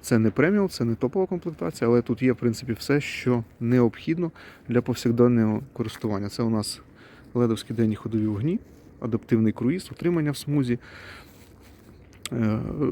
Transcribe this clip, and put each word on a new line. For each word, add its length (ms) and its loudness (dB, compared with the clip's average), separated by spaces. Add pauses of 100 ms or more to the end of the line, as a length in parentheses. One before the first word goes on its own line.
Це 180 4
не 120 4
преміум, 380 2
це 140 -4
не 120 0
топова 300 -2
комплектація, 640 -4
але 120 6
тут 200 -2
є, 100 2
в 40 0
принципі, 380 -2
все, 280 0
що 420 -2 (160)
необхідно 720 2 (360)
для 140 2
повсякденного 800 2 (120)
користування. 560 -6
Це 140 -4
у 60 0
нас 320 -4 (520)
ледовські 400 0
денні 220 2
ходові 320 -2
вогні, 320 -2 (400)
адаптивний 540 0
круїз, 380 -4
утримання 400 -2
в 60 -8
смузі, 420 0 (1500)
е, 280 0 (320)